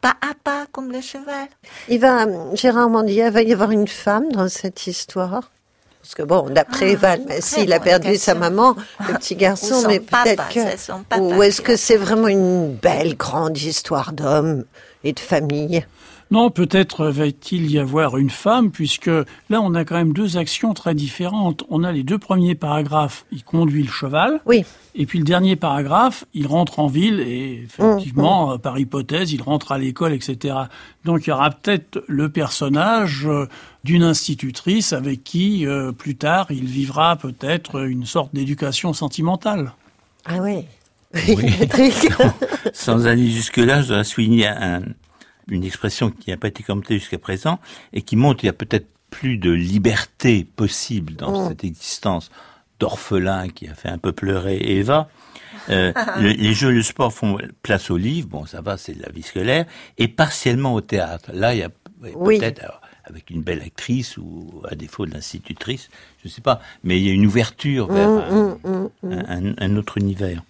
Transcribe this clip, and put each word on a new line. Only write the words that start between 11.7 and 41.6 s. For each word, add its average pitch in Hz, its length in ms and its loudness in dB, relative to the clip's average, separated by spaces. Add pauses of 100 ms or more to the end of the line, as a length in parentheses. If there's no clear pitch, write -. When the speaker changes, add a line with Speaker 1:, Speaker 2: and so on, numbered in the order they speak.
Speaker 1:
l'a 226 40 4
Speaker 2:
c'est 226 200 4
vraiment 214 320 2
une 180 440 4
belle 156 420 2
grande 156 460 -2
histoire 151 520 -4
d'homme 151 500 0 (400)
et 147 100 -2
de - 60 -8
famille ? 151 680 -2 (440)
Speaker 3:
Non, 226 220 4
peut-être 180 560 2
va-t-il 151 640 -2
y 147 80 4
avoir 135 380 0
une 139 120 4
femme, 220 420 2
puisque - 360 -4
là, 170 540 0
on 190 140 2
a 170 100 0
quand 165 100 -6
même 170 160 2
deux 180 240 0
actions 180 380 -2
très 170 200 -2
différentes. 175 760 -2
On 165 160 0
a 180 80 -2
les 139 100 -2
deux 170 140 0
premiers 180 380 2
paragraphes, 147 760 -2
il - 140 -12
conduit 151 380 2
le 127 80 -2
cheval. 175 540 0
Speaker 2:
Oui. 226 200 4 (280)
Speaker 3:
Et 160 120 -2
puis 175 140 -2
le 160 40 0
dernier 180 320 4
paragraphe, 156 760 0
il 147 140 -2
rentre 160 320 0
en 151 80 4
ville 175 340 2
et 123 420 -6
effectivement, 165 840 2
Speaker 2:
Mm, - 20 0
mm. 131 60 -2
Speaker 3:
euh, - 20 -6
par 123 200 -6
hypothèse, 139 540 -2
il 143 100 -4
rentre 139 300 -2
à 139 60 -2
l'école, 135 340 -2
et 139 80 -2
cetera. 131 480 -6 (380)
Donc 165 220 0
il - 20 -2
y - 40 2
aura 139 160 2
peut-être - 580 -4
le 147 200 0
personnage, 151 960 0
euh, 143 220 0 (380)
d'une 170 180 6
institutrice 160 880 0
avec 135 320 -4
qui, 185 420 0
euh, 139 280 -2
plus 131 240 -8
tard, 175 320 0
il 131 160 -4
vivra 139 500 0
peut-être 135 720 -6
une 127 200 -4
sorte 143 300 -4
d'éducation 139 560 -4
sentimentale. 165 800 -4 (540)
Speaker 2:
Ah 170 140 -6
ouais. 190 260 -4 (480)
Speaker 4:
Oui. 175 380 2
Speaker 2:
<laughs> - 80 2
Patrick. 254 500 4 (320)